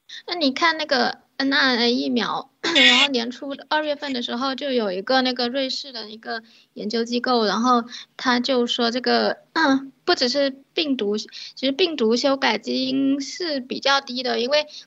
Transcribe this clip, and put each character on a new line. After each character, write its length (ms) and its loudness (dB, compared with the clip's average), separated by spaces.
那 80 -6
你 160 2
看 260 0
那 80 -4
个 340 0
N 140 0
R 240 2
N 40 0
A 120 2
疫 180 -2
苗， 420 -2
<clears throat> 0 -
然 380 4
后 80 4
年 240 -2
初 240 -10
二 140 0
月 120 -2
份 180 -6
的 80 -4
时 140 -6
候 180 -2
就 180 -6
有 200 0
一 100 -4
个 220 2
那 100 0
个 160 -4
瑞 200 -2
士 220 -10
的 200 -12
一 60 -14
个 260 -10
研 140 -8
究 160 -2
机 160 -2
构， 260 2
然 140 2
后 240 2
他 220 0
就 280 0
说 240 0
这 100 -4
个， 380 2
<clears throat> 520 0
不 80 4
只 160 2
是 260 0
病 200 0
毒， 220 0
其 480 -10
实 60 2
病 240 2
毒 200 4
修 220 2
改 220 2
基 280 -2
因 320 2
是 400 -6
比 200 -8
较 200 2
低 220 -6
的， 180 -2
因 100 -2
为 180 2